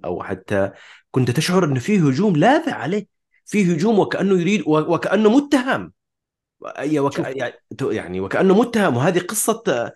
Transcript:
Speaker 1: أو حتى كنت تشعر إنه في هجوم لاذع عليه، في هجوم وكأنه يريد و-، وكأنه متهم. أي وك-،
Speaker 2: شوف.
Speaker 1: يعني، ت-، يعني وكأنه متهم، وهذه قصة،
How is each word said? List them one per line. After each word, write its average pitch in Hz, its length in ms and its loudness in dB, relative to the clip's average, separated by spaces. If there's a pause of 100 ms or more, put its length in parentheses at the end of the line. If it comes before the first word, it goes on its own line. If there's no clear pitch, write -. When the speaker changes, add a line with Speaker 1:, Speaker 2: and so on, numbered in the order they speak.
Speaker 1:
أو 90 180 -6
حتى 98 480 -4 (400)
كنت 123 200 0
تشعر 180 340 0
إنه 139 140 0
في 202 200 0
هجوم 160 360 2
لاذع 247 380 2
عليه، 185 340 -6 (380)
في 185 300 2
هجوم 202 240 2
وكأنه 190 400 2
يريد 180 260 0
و-، 156 280 2
وكأنه 196 360 2
متهم. 247 640 0 (880)
أي 147 200 -2
وك-، 139 140 0
Speaker 2:
شوف. 147 140 -4
Speaker 1:
يعني، 127 260 -6 (240)
ت-، 135 140 -4
يعني 92 280 -6
وكأنه 185 400 2
متهم، 208 380 0
وهذه 165 220 2
قصة، 180 760 -4